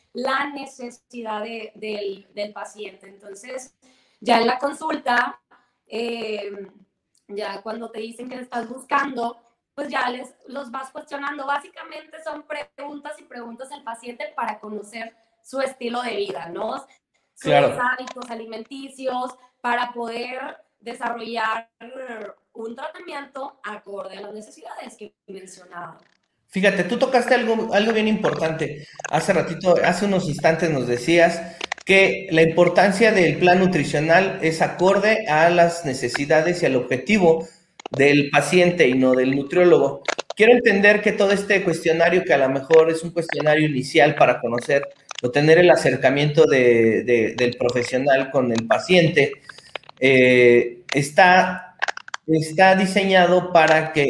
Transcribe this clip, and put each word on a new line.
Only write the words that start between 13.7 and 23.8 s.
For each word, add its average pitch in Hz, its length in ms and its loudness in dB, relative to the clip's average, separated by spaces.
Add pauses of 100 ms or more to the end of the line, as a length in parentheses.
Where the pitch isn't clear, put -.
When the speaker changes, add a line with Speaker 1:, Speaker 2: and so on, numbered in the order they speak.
Speaker 1:
al 208 100 -20
paciente 240 500 -14
para 220 280 -6
conocer 214 520 -14 (300)
su 262 160 -8
estilo 247 420 -6
de 240 140 -8
vida, 185 320 -8
¿no? 180 300 -8
Sus - 100 -18 (540)
Speaker 2:
Claro. 143 360 2
Speaker 1:
hábitos 254 540 -6
alimenticios, 254 1040 -10 (240)
para 247 320 -4
poder 240 480 -10 (460)
desarrollar 233 840 -8 (840)
un 226 220 -14
tratamiento 285 880 -14
acorde 202 540 -14